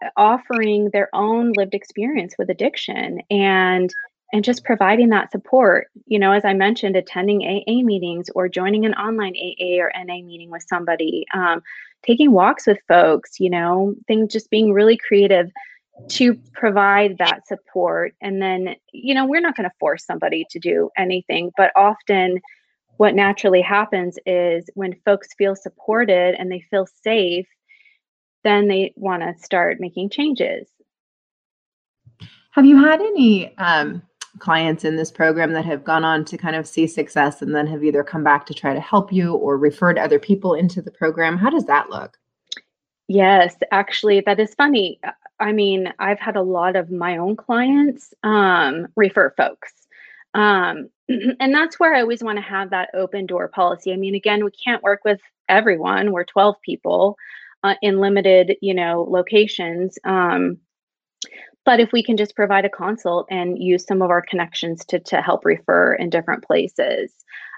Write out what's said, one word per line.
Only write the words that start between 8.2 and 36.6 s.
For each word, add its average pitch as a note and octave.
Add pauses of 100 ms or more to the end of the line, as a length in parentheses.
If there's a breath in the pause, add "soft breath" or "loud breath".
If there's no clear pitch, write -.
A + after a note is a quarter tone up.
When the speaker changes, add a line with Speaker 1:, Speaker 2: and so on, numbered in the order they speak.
Speaker 1:
or F3+
joining G3
an G#3+
online G#3
A F3+
A F3+
or F3
N F3+
A F3+
meeting E3+
with E3
somebody, E3+ (100)
um, F3+ (400 loud breath)
taking C4
walks G3
with G3+ (100)
folks, D#3+
you F#3
know, F3+ (140)
things, A3
just A3
being G#3+
really G#3+
creative F#3+ (560 loud breath)
to A#3+ (180)
provide G3+
that E3
support. F3
And G3
then, F#3 (180)
you C4+
know, C4
we're C#4+
not E4+
gonna F3+
force D#3+
somebody E3
to -
do E3+
anything, F3+
but F#3+
often F#3+ (560 soft breath)
what G#3
naturally G3
happens F#3
is F3
when F#3+
folks G3 (100)
feel G3
supported G3
and F#3
they F3+
feel F#3+ (160)
safe, F#3 (960 soft breath)
then G#3
they F#3+
wanna F3
start F3
making F3+
changes. C#4+ (1800 loud breath)
Speaker 2:
Have C#4
you C#4+
had D#4
any, C4
um, E3+ (380)
clients D#3+
in D#3+
this D#3
program D#3+
that D#3+
have D3
gone D#3+
on D#3+
to E3+
kind D#3+
of D#3